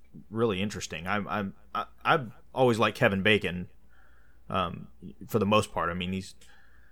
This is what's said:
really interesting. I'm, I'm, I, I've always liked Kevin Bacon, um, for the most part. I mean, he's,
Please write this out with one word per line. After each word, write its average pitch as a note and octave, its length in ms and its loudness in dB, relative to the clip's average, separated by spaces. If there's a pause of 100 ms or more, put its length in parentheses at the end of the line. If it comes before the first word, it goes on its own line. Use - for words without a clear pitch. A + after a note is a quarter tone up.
(300)
really G#2+ 320 0
interesting. F2 460 -6
I'm, G2+ 200 -2
I'm, G2 260 -4 (200)
I, - 120 -4 (200)
I've C3+ 260 0 (220)
always A#2+ 240 4
liked A2 200 2
Kevin G2 260 4
Bacon, F#2 460 2 (800)
um, F2+ 380 -4 (400)
for A2+ 120 0
the G2+ 60 2
most G#2 280 2
part. E2+ 160 -2
I E2+ 60 -4
mean, F2+ 180 -6
he's, F#2+ 220 -8 (560)